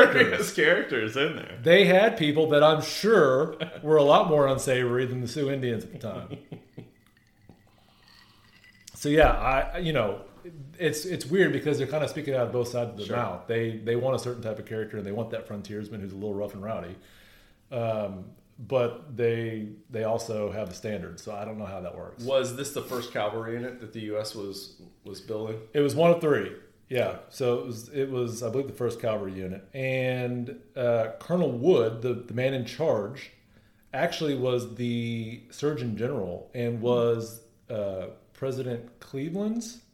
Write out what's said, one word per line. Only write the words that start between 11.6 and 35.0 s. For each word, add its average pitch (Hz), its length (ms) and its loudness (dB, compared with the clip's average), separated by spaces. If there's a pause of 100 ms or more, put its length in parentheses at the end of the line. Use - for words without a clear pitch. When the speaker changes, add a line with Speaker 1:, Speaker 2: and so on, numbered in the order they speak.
Speaker 1:
they're 135 80 -2
kinda 147 220 -2
speaking 143 260 -4
out 120 120 2
of 107 60 -4
both 123 160 0
sides 120 240 -2
of - 40 -14
their 101 100 -8
Speaker 2:
Sure. 117 100 -4
Speaker 1:
mouth. 98 300 -4
They, 113 300 0
they 113 200 0
want 131 200 0
a - 20 -2
certain 123 240 -6
type 110 160 -4
of 107 60 -10
character, 110 320 -6
and 104 100 -6
they 98 60 -6
want 110 180 -4
that 110 160 -8
frontiersman 104 540 -10
who's 95 120 -10
a 98 40 -12
little 101 160 -6
rough 101 220 -6
and 98 80 -12
rowdy. 92 340 -8 (720)
Um, 110 560 -4 (320)
but 120 580 -2
they, 113 520 -2 (220)
they 113 140 -4
also 110 480 -2
have 101 180 -6
a - 40 -12
standard, 87 460 -8
so 107 140 -10
I 101 100 -8
don't 107 140 -10
know 104 80 -8
how 95 140 -10
that 87 160 -10
works. 87 260 -14
Speaker 2:
Was 123 340 0
this 135 160 -8
the - 100 -4
first 123 300 -8
cavalry 113 420 -4
unit 120 260 -8
that 107 120 -14
the 113 100 -12
U 104 160 -6
S 104 160 -6
was, 98 460 -12 (240)
was 98 160 -14
building? 110 380 -6 (160)
Speaker 1:
It 147 60 4
was 139 140 4
one 165 180 6
of 170 80 0
three. 123 320 2 (360)
Yeah. 104 280 0 (140)
So 123 280 0
it - 80 -8
was, 113 220 -10
it 135 220 -2
was, 120 320 -4
I 117 80 -4
believe, 135 180 -2
the 104 60 -12
first 117 260 -4
cavalry 104 320 -2
unit. 95 320 -8 (100)
And, 127 840 -2 (200)
uh, 117 320 2 (100)
Colonel 165 320 0
Wood, 120 500 4
the, 123 140 -2
the - 180 -10
man 131 220 0
in 123 100 -4
charge, 123 680 -2 (600)
actually 147 440 -2
was 123 400 -2
the 117 760 -4